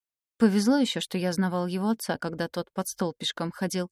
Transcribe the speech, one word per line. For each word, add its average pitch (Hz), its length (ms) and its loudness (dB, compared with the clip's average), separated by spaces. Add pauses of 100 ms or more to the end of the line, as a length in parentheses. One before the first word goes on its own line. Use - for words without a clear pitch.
(380)
«Повезло 208 400 6
еще, 226 240 2
что - 160 -4
я 180 160 0
знавал 180 340 0
его 185 220 -2
отца, 208 280 -2
когда 165 300 -4
тот 170 260 -6
под 190 140 -4
стол 170 300 -4
пешком - 340 -6
ходил, 180 400 -4